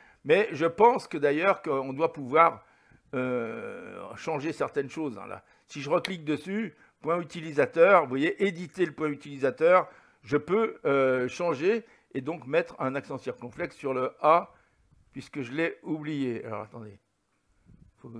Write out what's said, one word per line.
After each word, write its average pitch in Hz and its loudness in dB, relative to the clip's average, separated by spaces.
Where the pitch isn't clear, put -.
Mais 170 4
je 147 0
pense 226 4
que 165 -8
d'ailleurs 151 2
qu'on 135 -4
doit 151 -2
pouvoir, 139 2
euh, 107 -8
changer 156 -6
certaines 139 -4
choses, 143 -8
hein, 98 -16
là. 95 -12
Si 147 -12
je 143 -8
reclique 175 0
dessus, 170 -4
point 170 -2
utilisateur, 165 4
vous 127 -6
voyez, 135 -2
éditer 180 -2
le 151 -2
point 151 -4
utilisateur, 143 2
je 147 0
peux, 214 0
euh, 131 2
changer 175 0
et 139 -6
donc 135 -10
mettre 165 -2
un 135 -2
accent 135 -8
circonflexe - -10
sur 135 -4
le 127 -2
A, 170 4
puisque - -12
je 120 -10
l'ai 160 -4
oublié. 147 -6
Alors 107 -8
attendez, 107 -16
faut, 120 -20